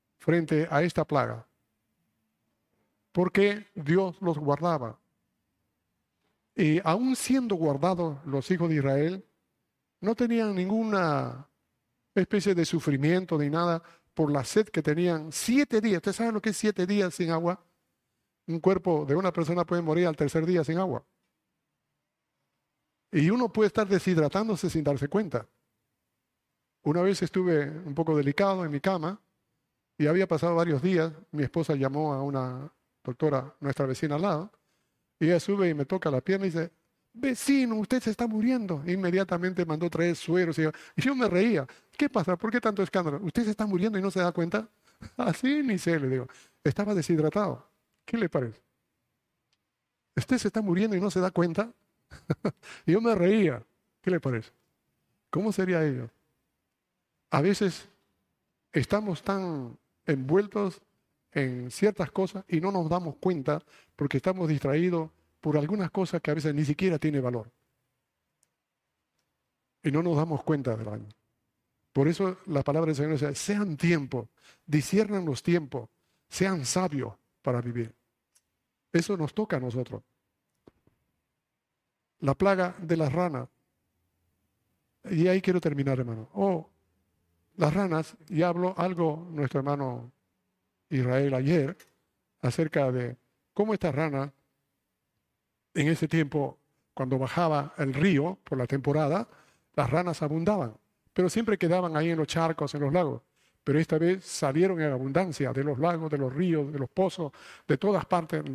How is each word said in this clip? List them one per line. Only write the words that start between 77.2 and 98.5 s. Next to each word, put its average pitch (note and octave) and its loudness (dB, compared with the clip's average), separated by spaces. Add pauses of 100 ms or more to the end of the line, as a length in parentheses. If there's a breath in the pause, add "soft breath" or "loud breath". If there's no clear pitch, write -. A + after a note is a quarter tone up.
para B2 0
vivir". A#2 -6 (1000)
Eso E3+ 0
nos D3+ -4
toca - -2
a - -4
nosotros. B2 -6 (2250)
La C#3 2
plaga F#3 2
de E3 -2
las D3+ 0
ranas. C#3+ -2 (1600)
Y E3+ 2
ahí F#3 2
quiero F3+ 0
terminar, C#3 -2
hermano. A2+ -8
Oh, G3 -2 (880)
las D#3 2
ranas, E3+ -2 (140)
y D#3+ 0
habló F3+ 0
algo E3+ -2
nuestro D3 -2
hermano C3 -4 (760)
Israel C3 0
ayer C#3 0 (640)
acerca C#3 0
de B2 -4 (360)
cómo G#3+ 0
estas E3+ -2
ranas, C#3+ -4 (1400)
en D3+ 2
ese D#3+ 0
tiempo, D3+ -2 (340)
cuando C3 -2
bajaba D3 -2
el C3+ -2
río D#3+ 2
por - -6